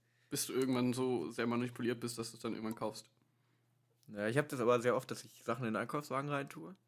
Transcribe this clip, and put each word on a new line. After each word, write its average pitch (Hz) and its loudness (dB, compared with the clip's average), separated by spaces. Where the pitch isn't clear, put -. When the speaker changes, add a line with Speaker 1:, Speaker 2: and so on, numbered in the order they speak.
Speaker 1:
Bis - -2
du - -6
irgendwann 127 4
so 120 0
sehr 120 0
manipuliert 120 0
bist, 120 -4
dass 113 -6
du's 113 -16
dann 113 -2
irgendwann 110 -4
kaufst. - -6
Speaker 2:
Ja, 104 -2
ich 117 2
hab 147 2
das 135 -4
aber 120 6
sehr 117 4
oft, 127 -2
dass - -8
ich - -20
Sachen 120 -2
in 110 0
den 104 2
Einkaufswagen 143 -4
reintue, 151 -6